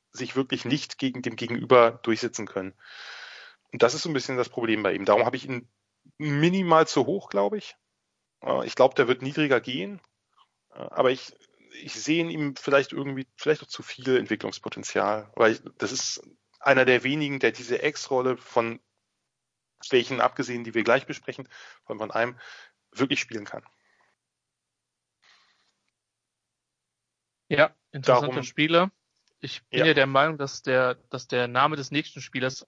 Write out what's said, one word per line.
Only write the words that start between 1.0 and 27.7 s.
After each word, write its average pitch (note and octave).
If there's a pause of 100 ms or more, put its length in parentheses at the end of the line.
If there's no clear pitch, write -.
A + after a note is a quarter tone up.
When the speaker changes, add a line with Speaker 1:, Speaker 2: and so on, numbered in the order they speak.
Speaker 1:
dem A#2
Gegenüber A#2+
durchsetzen A2+
können. F#2+ (1000)
Und A#2
das A#2+
ist D3+
so F3
ein D#3
bisschen C3
das B2
Problem A2
bei F#2+
ihm. G2
Darum G#2+
hab B2
ich C3+
ihn B2 (480)
minimal D#3+
zu B2+
hoch, F#3
glaub G3+
ich. - (640)
Äh, C3
ich A#2
glaub, B2+
der A#2+
wird B2+
niedriger C#3
gehen. F3 (720)
Äh, -
aber -
ich, - (480)
ich -
sehe D#3
in E3
ihm D3
vielleicht C#3
irgendwie, C3+ (100)
vielleicht -
auch -
zu -
viel B2+
Entwicklungspotenzial. G#2
Weil A2
ich, - (140)
das A#2
ist - (380)
einer C3
der B2
wenigen, C#3+
der A#2
diese B2
X-Rolle C3
von A#2 (1120)
welchen B2
abgesehen, B2
die A2+
wir A2
gleich A#2+
besprechen, - (360)
von, A2+
von G#2+
einem, A#2+ (580)
wirklich C3+
spielen G#2+
kann. - (3750)
Speaker 2:
Ja, D3 (160)